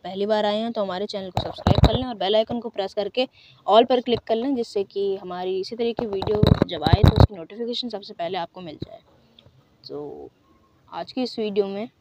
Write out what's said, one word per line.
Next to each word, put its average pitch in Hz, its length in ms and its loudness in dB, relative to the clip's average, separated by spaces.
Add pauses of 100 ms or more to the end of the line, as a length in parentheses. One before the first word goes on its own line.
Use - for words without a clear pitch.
पहली 190 220 -4
बार 214 200 2
आए 208 120 0
हैं 233 140 -4
तो 220 100 -4
हमारे 196 240 -4
channel 190 240 -8
को - 120 -2
subscribe - 440 2
कर 226 120 2
लें 262 60 -2
और 247 100 -6
bell 196 220 2
icon 226 240 0
को 226 100 -10
press 196 240 -6
करके 247 320 -2 (400)
all 226 220 6
पर 254 120 2
click 240 200 -2
कर 226 160 -2
लें, 269 180 -2
जिससे 226 320 -4
कि 196 300 -4
हमारी 185 440 -6
इसी 214 160 -10
तरह 233 160 -2
की 240 160 -4
video 202 340 0 (240)
जब 165 200 -6
आए 180 160 6
तो 220 120 8
उसकी 208 220 6
notification 233 540 -8
सबसे 202 240 -12
पहले 175 240 -6
आपको 170 240 -8
मिल 156 220 -12
जाए। - 160 -18 (840)
तो 143 460 -12 (640)
आज 170 200 -12
की 262 100 -6
इस 240 160 -6
video 208 300 0
में 202 200 -8 (120)